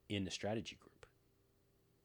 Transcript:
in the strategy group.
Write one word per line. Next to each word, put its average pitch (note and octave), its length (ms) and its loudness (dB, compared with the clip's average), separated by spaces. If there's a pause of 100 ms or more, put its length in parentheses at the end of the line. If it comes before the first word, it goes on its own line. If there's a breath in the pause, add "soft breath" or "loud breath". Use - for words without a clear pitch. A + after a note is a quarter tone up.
in G#2 160 2
the F2+ 80 0
strategy - 480 0
group. - 260 -20 (1000)